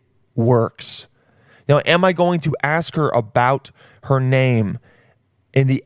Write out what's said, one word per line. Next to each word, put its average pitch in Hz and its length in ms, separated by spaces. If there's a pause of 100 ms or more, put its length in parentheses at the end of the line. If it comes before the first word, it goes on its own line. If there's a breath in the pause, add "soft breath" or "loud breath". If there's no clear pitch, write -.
(340)
works. 113 720 (640 soft breath)
Now, 147 160
am 170 180
I 185 120
going 175 260
to 143 220
ask 156 320
her 151 160
about 120 600 (340 soft breath)
her 135 160
name 127 580 (720 soft breath)
in 135 140
the 131 200